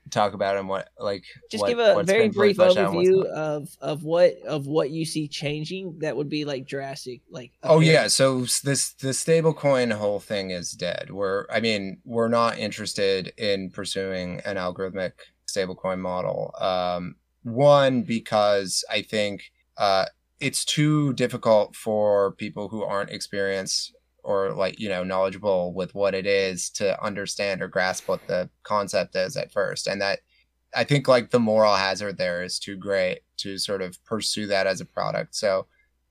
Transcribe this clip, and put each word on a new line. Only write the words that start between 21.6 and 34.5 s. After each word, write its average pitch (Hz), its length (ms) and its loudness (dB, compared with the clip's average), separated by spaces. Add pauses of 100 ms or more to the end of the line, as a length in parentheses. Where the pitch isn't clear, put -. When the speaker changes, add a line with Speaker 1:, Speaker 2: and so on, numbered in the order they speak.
Speaker 1:
for 104 560 2
people 104 380 -8
who 107 120 -6
aren't 101 280 -4
experienced 98 840 -4 (280)
or, 98 300 -2
like, 95 260 -2
you 110 100 -6
know, 90 140 -2
knowledgeable 95 680 0
with 90 220 -6
what 98 200 0
it 95 120 -4
is 98 440 0
to 95 320 -2
understand 98 600 -4
or 95 60 -6
grasp 92 400 -2
what 92 180 -4
the 90 220 -2 (140)
concept 101 540 -2
is 92 200 -2
at - 160 -6
first. 98 340 -4
And 98 140 -2
that, 98 200 -2 (540)
I 120 100 0
think, 143 240 2
like, 123 220 4
the 123 100 4
moral 107 340 6
hazard 95 440 0
there 90 240 -2
is 90 160 -6
too 101 180 -10
great 95 440 0 (180)
to 98 180 -8
sort 98 240 -4
of 90 240 -8
pursue 107 440 -4
that 98 180 2